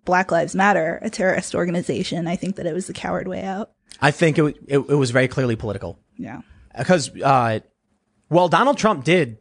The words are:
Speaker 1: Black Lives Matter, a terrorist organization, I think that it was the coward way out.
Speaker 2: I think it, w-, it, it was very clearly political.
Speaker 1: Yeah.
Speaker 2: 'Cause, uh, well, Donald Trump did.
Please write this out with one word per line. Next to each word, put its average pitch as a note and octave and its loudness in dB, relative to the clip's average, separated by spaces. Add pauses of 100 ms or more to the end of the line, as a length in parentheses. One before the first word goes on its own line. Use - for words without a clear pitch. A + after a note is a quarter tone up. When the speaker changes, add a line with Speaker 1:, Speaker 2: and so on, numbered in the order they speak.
Speaker 1:
Black F3+ 2
Lives E3 0
Matter, F3+ 2
a G#3+ -6
terrorist - 0
organization, E3+ -2
I E3+ -2
think F#3 -6
that F3 -8
it D#3 -4
was F#3 -6
the - -10
coward F3+ -6
way F#3 -8
out. F#3+ -8 (300)
Speaker 2:
I C#3+ 4
think D#3 2
it, D#3+ 4
w-, D3 -2
it, C#3 0
it C#3+ 0
was C3 2
very B2+ 2
clearly B2+ -2
political. G2 -8 (180)
Speaker 1:
Yeah. A#2+ -14 (440)
Speaker 2:
'Cause, F3 2 (120)
uh, A#2+ 2 (680)
well, F3 4
Donald A3 4
Trump F3+ 0
did. D3 2